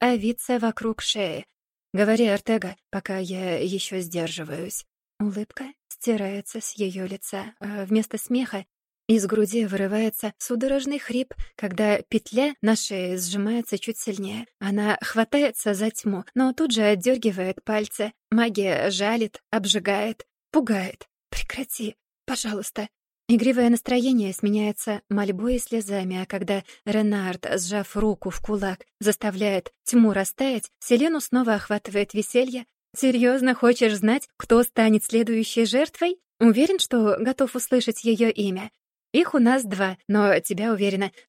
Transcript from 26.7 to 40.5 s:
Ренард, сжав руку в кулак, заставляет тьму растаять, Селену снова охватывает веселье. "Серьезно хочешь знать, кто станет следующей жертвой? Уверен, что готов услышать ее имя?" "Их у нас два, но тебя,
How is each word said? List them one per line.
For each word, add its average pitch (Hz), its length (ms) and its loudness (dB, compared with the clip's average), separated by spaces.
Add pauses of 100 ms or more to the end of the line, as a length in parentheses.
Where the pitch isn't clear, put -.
Ренард, 208 640 -2 (140)
сжав 196 360 -6
руку 208 340 -2
в - 100 -6
кулак, 196 440 -4 (160)
заставляет 202 720 -2 (120)
тьму 226 280 6
растаять, 214 580 -2 (100)
Селену 294 400 2
снова 240 340 0
охватывает 202 600 -4
веселье. 240 520 -2 (300)
"Серьезно 254 580 4
хочешь 240 420 4
знать, 214 400 2
кто 233 260 4
станет 220 420 4
следующей 226 600 0
жертвой? 311 540 0 (220)
Уверен, 254 380 6
что 220 400 2
готов 254 380 0
услышать 240 480 0
ее 226 260 4
имя?" 202 400 -4 (420)
"Их 339 220 2
у 302 40 4
нас 254 260 6
два, 190 340 -2 (100)
но 202 320 4
тебя, 208 320 -2